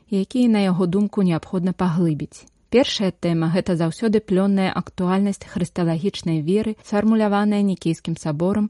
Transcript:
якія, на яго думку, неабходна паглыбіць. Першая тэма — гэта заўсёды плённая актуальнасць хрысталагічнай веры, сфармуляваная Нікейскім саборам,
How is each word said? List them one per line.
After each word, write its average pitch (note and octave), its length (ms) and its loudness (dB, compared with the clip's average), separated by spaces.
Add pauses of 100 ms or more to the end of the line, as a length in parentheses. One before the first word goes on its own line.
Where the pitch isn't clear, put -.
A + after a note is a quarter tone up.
якія, A3 440 0
на G#3 160 2
яго F#3 160 0
думку, G3 400 0
неабходна F3 480 -2
паглыбіць. E3+ 720 -2 (240)
Першая A3+ 420 0
тэма — E3+ 440 0
гэта F3+ 200 0
заўсёды G3+ 460 0
плённая G3 500 0
актуальнасць F#3+ 760 -2
хрысталагічнай E3+ 960 -2
веры, G#3+ 400 0
сфармуляваная G#3 800 2
Нікейскім E3 500 -2
саборам, F#3 540 -2